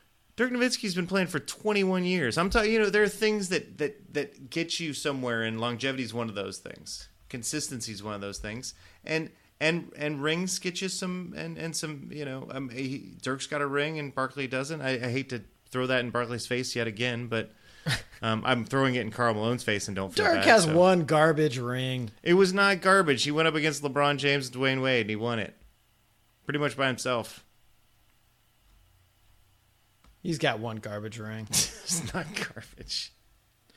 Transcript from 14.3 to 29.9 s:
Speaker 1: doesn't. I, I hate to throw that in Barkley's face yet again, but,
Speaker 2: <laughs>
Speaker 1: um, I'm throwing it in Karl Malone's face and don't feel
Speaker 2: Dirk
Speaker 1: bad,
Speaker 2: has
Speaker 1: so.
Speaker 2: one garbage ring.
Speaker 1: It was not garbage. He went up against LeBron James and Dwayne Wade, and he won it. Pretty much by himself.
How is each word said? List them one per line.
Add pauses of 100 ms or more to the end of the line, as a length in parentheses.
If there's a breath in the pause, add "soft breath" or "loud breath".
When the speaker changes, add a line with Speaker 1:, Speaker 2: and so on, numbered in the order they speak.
Speaker 1:
doesn't.
I,
I
hate
to (280)
throw
that
in
Barkley's
face
yet
again,
but, (340 loud breath)
Speaker 2:
<laughs>
Speaker 1:
um,
I'm
throwing
it
in
Karl
Malone's
face
and
don't
feel
Speaker 2:
Dirk
Speaker 1:
bad,
Speaker 2:
has
Speaker 1:
so.
Speaker 2:
one
garbage
ring. (120)
Speaker 1:
It
was
not
garbage.
He
went
up
against
LeBron
James
and
Dwayne
Wade,
and
he
won
it. (920)
Pretty
much
by
himself. (2750)